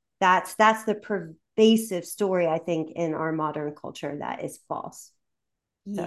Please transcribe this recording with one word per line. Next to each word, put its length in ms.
That's, 380
that's 280
the 100
pervasive 1120
story, 400
I 120
think, 380
in 160
our 200
modern 420
culture 460
that 220
is 240
false. 460
So. 120